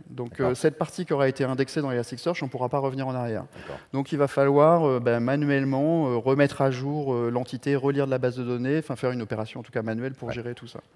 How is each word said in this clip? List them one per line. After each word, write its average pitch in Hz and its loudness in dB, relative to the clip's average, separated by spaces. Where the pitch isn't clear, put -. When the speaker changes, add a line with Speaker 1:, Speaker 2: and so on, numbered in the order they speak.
Speaker 1:
Donc, 123 -8
euh, 131 4
Speaker 2:
D'accord. 127 0
Speaker 1:
cette 156 2
partie 175 -6
qui - -4
aura 139 4
été 131 -2
indexée 131 -2
dans 143 -2
Elasticsearch, 123 -4
on 139 -4
ne 127 -10
pourra 127 -4
pas 139 -2
revenir 135 -2
en 131 -4
arrière. 117 -4
Speaker 2:
D'accord. - -12
Speaker 1:
Donc, 135 -4
il 147 -2
va 143 4
falloir, 143 6
euh, 131 2
ben, 120 2
manuellement, 139 2
euh, 123 2
remettre 135 2
à 135 6
jour, 135 -2
euh, 120 0
l'entité, 123 -2
relire 139 0
de 135 -6
la 131 2
base 127 0
de 127 -6
données, 123 -2
enfin, 151 -6
faire 127 -2
une 123 -4
opération, 110 -6
en - -18
tout - -20
cas 113 -2
manuelle, 113 -4
pour 123 -10
Speaker 2:
Ouais. 117 -6
Speaker 1:
gérer 120 -8
tout 120 -16
ça. - -16